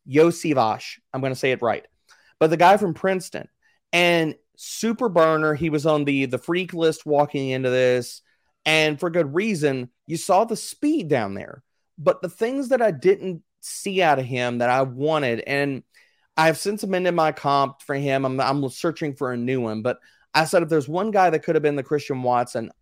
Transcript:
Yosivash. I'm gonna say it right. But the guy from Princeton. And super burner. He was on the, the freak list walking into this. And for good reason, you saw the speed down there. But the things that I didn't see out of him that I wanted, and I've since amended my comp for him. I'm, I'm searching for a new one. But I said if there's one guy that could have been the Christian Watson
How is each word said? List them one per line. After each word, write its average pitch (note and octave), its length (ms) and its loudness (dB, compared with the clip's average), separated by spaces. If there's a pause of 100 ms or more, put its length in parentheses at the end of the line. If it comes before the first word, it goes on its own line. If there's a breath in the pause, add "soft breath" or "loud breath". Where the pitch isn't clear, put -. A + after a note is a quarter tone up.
Yosivash. C#3+ 920 2 (140)
I'm C3 80 -6
gonna C3 140 -2
say C3 160 0
it A#2+ 100 -2
right. A2+ 240 -2 (540 soft breath)
But D#3+ 120 4
the E3 60 2
guy F3+ 200 8
from G3 160 -2
Princeton. - 540 -4 (460)
And E3+ 420 2 (200)
super A3+ 540 -4
burner. D#3+ 440 4
He D#3 160 -2
was D3 160 -2
on D3+ 200 2
the, C#3 200 0
the B2+ 120 -4
freak F3 360 -4
list D#3+ 320 0
walking C#3+ 440 0
into C3 200 -2
this. B2+ 520 0 (440)
And D#3 340 2
for F3+ 100 -2
good E3 240 0
reason, D3 560 -2 (160)
you D#3 100 -6
saw F#3+ 300 2
the A3+ 100 -4
speed D4 540 -4
down A2 240 0
there. - 280 -12 (360)
But D#3+ 240 0
the F3+ 80 -6
things B3+ 400 -4
that B3+ 120 2
I A3 100 2
didn't F3 520 0 (160)
see - 420 -4
out D3+ 180 4
of C3 60 -4
him B2 340 -2
that A#2+ 100 2
I C3 140 2
wanted, C3 580 -2
and C#3 420 -4 (540 soft breath)
I've D#3+ 200 4
since G#3 260 -4
amended F3+ 320 0
my D#3 180 2
comp C#3 480 0
for C#3+ 140 -6
him. C#3 300 0
I'm, C3 140 -2
I'm C3+ 300 0
searching D#3 460 -4
for B2+ 180 -4
a B2 40 -6
new B2+ 240 -2
one. A2 200 -4
But B2 180 -4 (340 soft breath)
I D#3 120 2
said F3 180 2
if D#3 60 -6
there's D3+ 180 0
one F#3 240 -4
guy F#3+ 180 4
that D#3 140 0
could E3 120 -2
have D3+ 80 2
been D3 120 0
the C#3 80 -4
Christian C#3 400 -4
Watson B2 480 -2 (100)